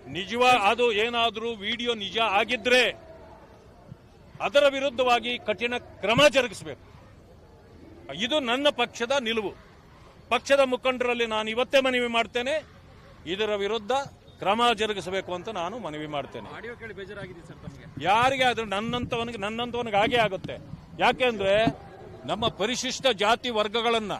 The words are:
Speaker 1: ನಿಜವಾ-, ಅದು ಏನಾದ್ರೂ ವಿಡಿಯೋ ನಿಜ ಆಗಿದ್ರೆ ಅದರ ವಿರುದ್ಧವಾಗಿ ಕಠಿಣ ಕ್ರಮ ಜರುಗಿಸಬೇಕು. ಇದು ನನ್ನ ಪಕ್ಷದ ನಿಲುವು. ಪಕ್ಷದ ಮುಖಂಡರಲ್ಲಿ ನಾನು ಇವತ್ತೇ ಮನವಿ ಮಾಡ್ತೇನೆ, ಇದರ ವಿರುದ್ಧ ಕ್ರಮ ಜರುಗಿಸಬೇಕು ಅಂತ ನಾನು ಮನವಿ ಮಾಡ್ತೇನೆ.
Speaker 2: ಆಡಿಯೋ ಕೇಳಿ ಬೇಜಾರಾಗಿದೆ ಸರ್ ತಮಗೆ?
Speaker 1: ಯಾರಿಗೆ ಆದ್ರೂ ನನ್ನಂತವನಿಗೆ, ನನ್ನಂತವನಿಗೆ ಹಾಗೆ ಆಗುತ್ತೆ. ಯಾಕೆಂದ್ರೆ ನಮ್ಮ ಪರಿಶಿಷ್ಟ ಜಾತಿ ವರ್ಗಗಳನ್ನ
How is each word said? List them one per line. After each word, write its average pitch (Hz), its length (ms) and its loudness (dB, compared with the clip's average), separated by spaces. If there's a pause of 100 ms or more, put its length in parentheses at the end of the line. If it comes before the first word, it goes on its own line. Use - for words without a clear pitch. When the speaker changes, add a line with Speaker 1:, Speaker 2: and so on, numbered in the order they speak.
(120)
Speaker 1:
ನಿಜವಾ-, 214 580 4
ಅದು 240 220 2
ಏನಾದ್ರೂ 233 640 0
ವಿಡಿಯೋ 233 400 -4
ನಿಜ 196 240 -6
ಆಗಿದ್ರೆ 226 720 2 (1500)
ಅದರ 196 280 4
ವಿರುದ್ಧವಾಗಿ 247 720 0
ಕಠಿಣ 233 400 -4
ಕ್ರಮ 226 420 -2 (100)
ಜರುಗಿಸಬೇಕು. 190 640 -4 (1200)
ಇದು 247 260 0
ನನ್ನ 262 300 0
ಪಕ್ಷದ 240 500 -2
ನಿಲುವು. 220 320 -2 (760)
ಪಕ್ಷದ 269 360 2
ಮುಖಂಡರಲ್ಲಿ 247 600 0
ನಾನು 220 240 -2
ಇವತ್ತೇ 247 300 2
ಮನವಿ 254 260 2
ಮಾಡ್ತೇನೆ, 233 580 -2 (640)
ಇದರ 208 280 -2
ವಿರುದ್ಧ 208 380 -2 (460)
ಕ್ರಮ 208 240 2 (140)
ಜರುಗಿಸಬೇಕು 185 580 -4
ಅಂತ 175 140 -8
ನಾನು 185 300 -6
ಮನವಿ 151 280 -8
ಮಾಡ್ತೇನೆ. 131 420 -8
Speaker 2:
ಆಡಿಯೋ 202 280 -14
ಕೇಳಿ 220 180 -14
ಬೇಜಾರಾಗಿದೆ 190 540 -14
ಸರ್ - 80 -18
ತಮಗೆ? - 480 -12
Speaker 1:
ಯಾರಿಗೆ 254 400 4
ಆದ್ರೂ 226 220 2
ನನ್ನಂತವನಿಗೆ, 233 720 -4
ನನ್ನಂತವನಿಗೆ 226 580 -2
ಹಾಗೆ 233 200 4
ಆಗುತ್ತೆ. 185 400 0 (420)
ಯಾಕೆಂದ್ರೆ 220 680 2 (580)
ನಮ್ಮ 214 240 -2
ಪರಿಶಿಷ್ಟ 240 580 -2
ಜಾತಿ 233 440 2
ವರ್ಗಗಳನ್ನ 220 680 0